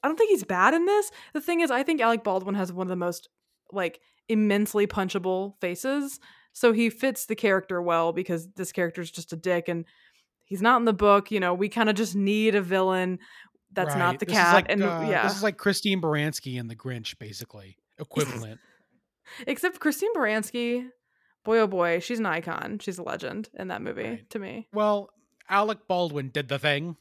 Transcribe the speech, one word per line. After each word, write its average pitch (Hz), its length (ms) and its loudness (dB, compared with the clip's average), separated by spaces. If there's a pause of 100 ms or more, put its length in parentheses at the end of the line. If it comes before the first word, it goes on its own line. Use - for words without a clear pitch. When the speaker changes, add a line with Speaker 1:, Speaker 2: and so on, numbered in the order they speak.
Speaker 1:
I 277 60 0
don't 320 100 -2
think 440 100 4
he's 311 160 4
bad 196 300 4
in 339 100 4
this. 403 260 2 (220)
The 302 80 -6
thing 339 220 0
is, 285 80 2
I 254 120 0
think 302 200 0
Alec 226 200 2
Baldwin 190 320 -2
has 185 160 -2
one 185 160 -4
of 180 40 -6
the 180 60 -2
most, 175 340 -4 (420)
like, 180 280 -4 (280)
immensely 208 580 2
punchable 185 760 -2
faces. 269 580 -4 (320)
So 233 220 4
he 226 160 2
fits 262 340 -2
the 220 100 -4
character 190 460 0
well, 170 320 2
because 175 400 -4
this 185 200 -8
character's 175 380 -4
just - 220 -12
a 165 40 -8
dick, 175 320 0
and 170 160 -4 (600)
he's 190 180 -6
not 240 160 6
in 233 60 0
the 226 80 4
book. 202 400 4
You 208 80 0
know, 180 140 0
we 196 140 -2
kinda 214 240 2
just 196 220 -2
need 208 400 2
a 202 80 2
villain 185 560 0 (540)
that's 180 240 -2
not 175 160 2
Speaker 2:
Right. - 80 -4
Speaker 1:
the 202 60 -2
Speaker 2:
This 170 80 -4
is 214 60 4
Speaker 1:
cat, 175 140 8
Speaker 2:
like, 185 160 6
Speaker 1:
and, 202 140 2
Speaker 2:
uh, 165 260 -2
Speaker 1:
yeah. 175 140 2
Speaker 2:
this - 120 0
is 196 60 -4
like 214 160 0
Christine 196 420 0
Baranski 151 580 -2
in 117 100 -8
The 113 80 -12
Grinch, 120 420 -10
basically. 98 580 -16 (120)
Speaker 1:
<laughs> - 100 -20
Speaker 2:
Equivalent. 127 640 -6 (840)
Speaker 1:
Except 349 340 -4
Christine 392 340 -2
Baranski, 240 760 -2 (560)
boy, 220 140 4
oh 220 80 6
boy, 175 340 2
she's 233 180 -6
an 220 60 -2
icon. 170 540 -4
She's 180 180 -8
a 175 60 -12
legend - 560 -8
in 185 100 -10
that - 140 -8
movie - 220 -8
Speaker 2:
Right. 220 260 -10
Speaker 1:
to 233 80 -10
me. 208 340 -12
Speaker 2:
Well, 208 380 0 (400)
Alec 208 360 0
Baldwin 151 440 -2
did 139 180 -6
the 139 100 -2
thing. 151 420 -2